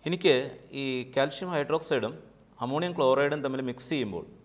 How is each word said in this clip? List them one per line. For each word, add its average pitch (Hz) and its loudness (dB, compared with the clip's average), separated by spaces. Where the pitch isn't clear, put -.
എനിക്ക് 175 4
ഈ - -4
കാൽഷ്യം 147 0
ഹൈഡ്രോക്സൈഡും 147 0
അമോണിയം 160 -2
ക്ലോറൈഡും 143 4
തമ്മിൽ 135 -2
മിക്സ് - -8
ചെയ്യുമ്പോൾ 104 -2